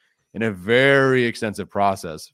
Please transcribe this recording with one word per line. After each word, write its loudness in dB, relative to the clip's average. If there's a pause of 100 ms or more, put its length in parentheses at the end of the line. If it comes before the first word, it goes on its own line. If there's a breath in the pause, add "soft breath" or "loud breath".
(340)
in -8
a -2
very 2
extensive -6
process -2